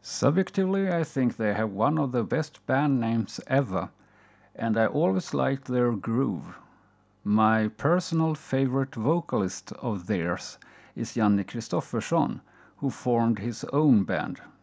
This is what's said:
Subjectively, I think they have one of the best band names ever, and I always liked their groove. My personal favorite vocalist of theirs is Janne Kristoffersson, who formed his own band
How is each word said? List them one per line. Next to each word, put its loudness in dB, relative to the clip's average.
Subjectively, 0
I 0
think -2
they 0
have 0
one 0
of 0
the 0
best -4
band 2
names -2
ever, 0
and 0
I 4
always 0
liked 0
their 2
groove. -2
My 4
personal 0
favorite -2
vocalist -2
of -4
theirs -2
is -6
Janne 2
Kristoffersson, -4
who -4
formed 0
his -6
own 4
band -4